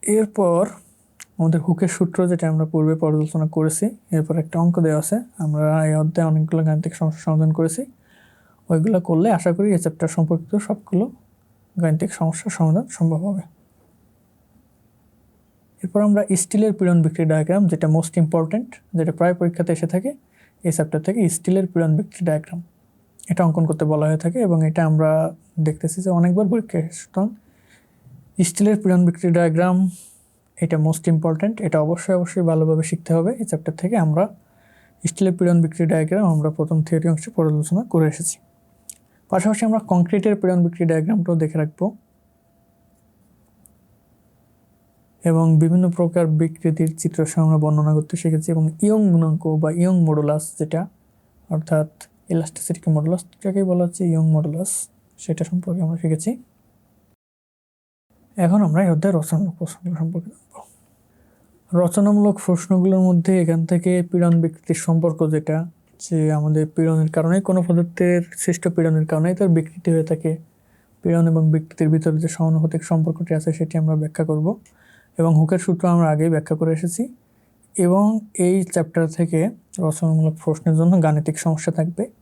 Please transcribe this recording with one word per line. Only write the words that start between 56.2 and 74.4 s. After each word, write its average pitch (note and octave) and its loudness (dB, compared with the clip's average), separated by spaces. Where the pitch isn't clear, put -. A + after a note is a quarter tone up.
এখন F#3+ 4
আমরা D#3 2
এই F3+ 2
অধ্যায়ে F3+ 2
রচনামূলক E3 -2
প্রশ্নগুলো F3 -8
সম্পর্কে E3+ -6
জানব। - -20
রচনামূলক G3+ 4
প্রশ্নগুলোর F#3 2
মধ্যে F3+ 4
এখান E3 2
থেকে F3 2
পীড়ন F3 2
বিকৃতির E3 -4
সম্পর্ক, E3 0
যেটা D#3 -2
যে E3 -2
আমাদের D3+ 0
পীড়নের D#3+ 2
কারণে, E3 2
কোনো F#3 2
পদার্থের F3 0
সৃষ্ট F3 -2
পীড়নের D#3+ 2
কারণে D#3+ 0
তার G3+ 2
বিকৃতি E3 -4
হয়ে D#3+ 2
থাকে, D#3+ -2
পীড়ন E3 2
এবং D#3+ 2
বিকৃতির D#3+ -2
ভিতরে D#3+ 0
যে D#3+ -2
সমানুপাতিক D#3+ 0
সম্পর্কটি D#3+ -2
আছে D#3 -4
সেটি D#3+ -4
আমরা D#3 0
ব্যাখ্যা D#3 -4
করব D#3 0